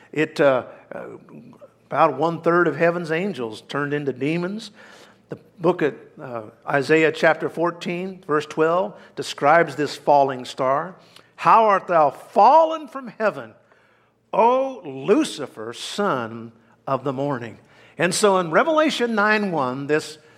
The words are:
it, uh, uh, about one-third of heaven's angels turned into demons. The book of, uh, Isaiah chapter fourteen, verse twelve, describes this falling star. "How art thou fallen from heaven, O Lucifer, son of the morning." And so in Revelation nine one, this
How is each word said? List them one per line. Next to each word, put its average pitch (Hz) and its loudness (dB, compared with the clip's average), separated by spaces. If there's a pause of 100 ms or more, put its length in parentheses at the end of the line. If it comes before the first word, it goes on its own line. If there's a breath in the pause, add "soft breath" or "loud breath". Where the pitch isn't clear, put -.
(120)
it, 151 -4
uh, 135 4 (280 loud breath)
uh, - -12 (840)
about 143 0
one-third 170 0
of 139 -4
heaven's 170 0
angels 143 -6
turned 143 -4
into 147 -4
demons. 170 -6 (600 loud breath)
The - -14 (200)
book 160 0
of, 135 -2 (260)
uh, 120 -10 (260)
Isaiah 147 2
chapter 160 2
fourteen, 175 -6
verse 147 -2
twelve, 170 -2 (220 loud breath)
describes 147 2
this 143 -4
falling 139 0
star. 143 -4 (420 soft breath)
"How 202 6
art 190 2
thou 156 4
fallen 311 4
from 262 -14
heaven, 139 -4 (800 soft breath)
O 247 2
Lucifer, 135 -2
son 117 -4 (340 soft breath)
of 135 -2
the 143 -4
morning." 127 -6 (400 soft breath)
And 170 0
so 196 4
in 170 -2
Revelation 254 2
nine 208 2
one, 139 -4
this 151 -2 (180 soft breath)